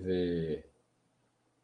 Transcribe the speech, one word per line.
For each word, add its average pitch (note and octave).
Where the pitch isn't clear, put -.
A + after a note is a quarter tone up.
ver, F2